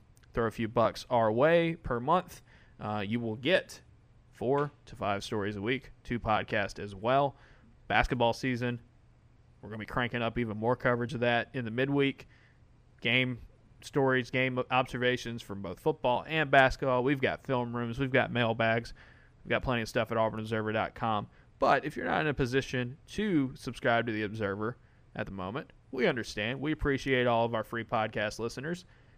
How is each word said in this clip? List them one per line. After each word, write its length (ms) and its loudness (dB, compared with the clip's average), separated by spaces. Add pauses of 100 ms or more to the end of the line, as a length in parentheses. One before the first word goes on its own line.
(340)
throw 120 0
a 40 0
few 180 -4
bucks 420 2
our 220 4
way 500 4
per 180 -4
month. 420 0 (360)
Uh, 280 -4
you 120 -2
will 180 -4
get 440 0 (520)
four 380 0 (160)
to 100 -18
five 280 -2
stories 320 -4
a 60 -6
week, 280 -2 (140)
two 160 -4
podcasts 580 0
as 160 -10
well. 420 0 (520)
Basketball 460 2
season, 440 -2 (840)
we're 80 -16
gonna 100 -10
be 60 -10
cranking 360 -2
up 160 -2
even 200 -2
more 180 2
coverage 380 0
of 60 -6
that 340 2
in 100 -4
the 60 -6
midweek. 580 0 (720)
Game 380 2 (420)
stories, 500 0
game 400 0
observations 720 0
from 220 -12
both 180 -8
football 480 0
and 220 0
basketball. 520 6
We've 200 2
got 240 0
film 280 -2
rooms, 240 -4
we've 140 -2
got 180 2
mailbags, 640 0 (500)
we've 80 -16
got 120 2
plenty 180 0
of 80 -4
stuff 240 -2
at 60 2
auburn 220 0
observer 320 -2
dot 220 -2
com. 320 -2 (320)
But 260 4
if 100 -8
you're 120 -6
not 160 0
in 60 0
a 60 0
position 640 -2 (120)
to 460 0
subscribe 520 0
to 60 -4
the 100 -2
Observer 560 -2 (360)
at 120 -6
the 60 -12
moment, 420 -8 (160)
we 160 0
understand. 520 -2
We 140 -2
appreciate 540 0
all 180 4
of 100 -2
our 100 -2
free 200 -6
podcast 540 -2
listeners, 480 -6 (320)